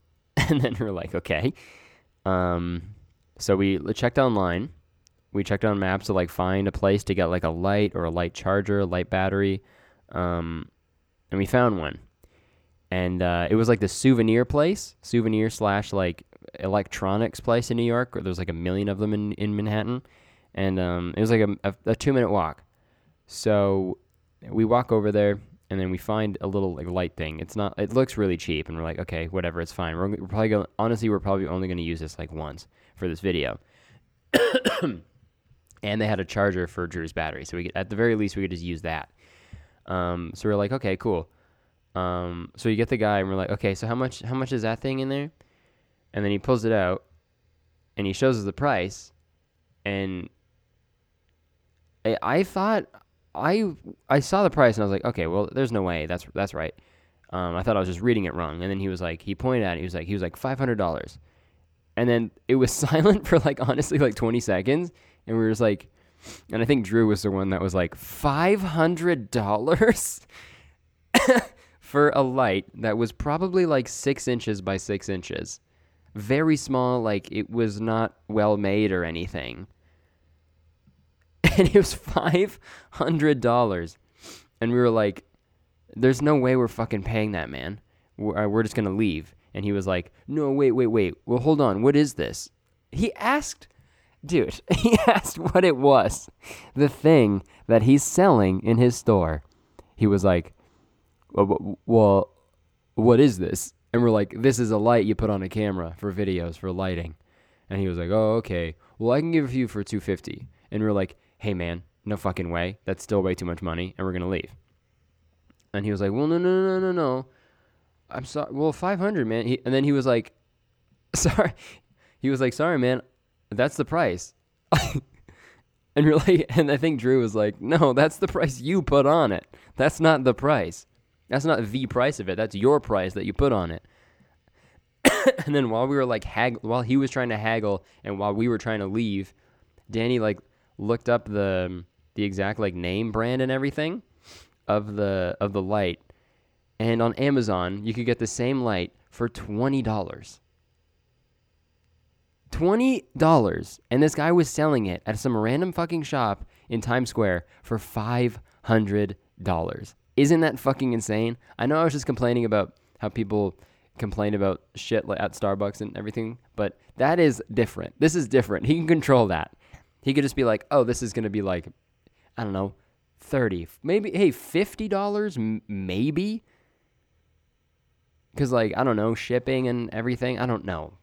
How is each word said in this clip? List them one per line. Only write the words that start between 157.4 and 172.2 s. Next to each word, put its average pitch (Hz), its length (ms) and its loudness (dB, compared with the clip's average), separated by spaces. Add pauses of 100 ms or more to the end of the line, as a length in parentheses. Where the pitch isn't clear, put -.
for 113 140 -4
five 117 640 -2 (240)
hundred 104 540 2 (240)
dollars. 85 540 -4 (200)
Isn't 147 260 6
that 151 180 2
fucking 135 340 0
insane? 113 440 -2 (220)
I 117 60 0
know 147 120 2
I 165 60 2
was 160 100 2
just 139 120 -6
complaining 120 400 0
about 104 300 0 (240)
how 107 100 -6
people 104 500 -2 (380)
complain 104 380 -2
about 98 260 0 (140)
shit, - 320 -2
like, 98 120 -4
at 98 140 -4
Starbucks 101 480 -4
and 107 160 -10
everything, 110 400 -8 (180)
but 101 220 -4 (200)
that 151 220 2
is 147 220 4 (100)
different. 107 480 -2
This 156 160 4
is 151 120 -2
different. 104 400 0
He 151 80 2
can 165 120 -2
control 139 400 4
that. 85 300 -4 (460)
He 139 100 0
could 143 100 2
just 135 120 -4
be 135 100 0
like, 107 240 0
"Oh, 143 140 4
this 120 180 0
is 113 120 -6
gonna 110 180 -4
be, 104 100 -2
like, 90 260 -4 (720)